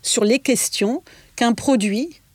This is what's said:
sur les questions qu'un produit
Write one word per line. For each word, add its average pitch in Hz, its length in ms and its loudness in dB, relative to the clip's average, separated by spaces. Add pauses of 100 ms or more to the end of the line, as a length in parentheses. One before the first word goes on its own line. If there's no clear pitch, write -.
sur - 220 0
les 233 160 2
questions 240 640 -2 (320)
qu'un 233 160 2
produit 233 680 -2 (120)